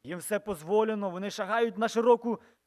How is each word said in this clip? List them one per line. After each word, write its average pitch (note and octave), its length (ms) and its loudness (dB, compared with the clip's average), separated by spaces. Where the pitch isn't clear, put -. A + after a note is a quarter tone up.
їм E3+ 140 -8
все G3+ 200 -2
позволено, G3+ 720 0
вони F#3 200 -6
шагають G#3+ 480 -2
на A3+ 100 0
широку, A#3 520 2